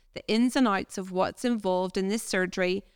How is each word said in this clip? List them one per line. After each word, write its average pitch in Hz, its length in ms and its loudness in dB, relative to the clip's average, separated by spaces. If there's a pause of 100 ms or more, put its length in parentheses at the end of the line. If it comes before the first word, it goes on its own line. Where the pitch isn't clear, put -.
(140)
the - 120 -14
ins 233 300 4
and 262 100 4
outs 196 300 -2
of 190 160 -8
what's 185 320 -2
involved 190 540 0
in 190 100 0
this 220 140 0
surgery 185 600 -2 (140)